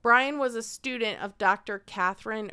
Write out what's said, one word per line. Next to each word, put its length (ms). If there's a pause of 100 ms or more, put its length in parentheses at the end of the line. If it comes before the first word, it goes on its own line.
Brian 340
was 160
a 80
student 600
of 180
Doctor 400
Catherine 720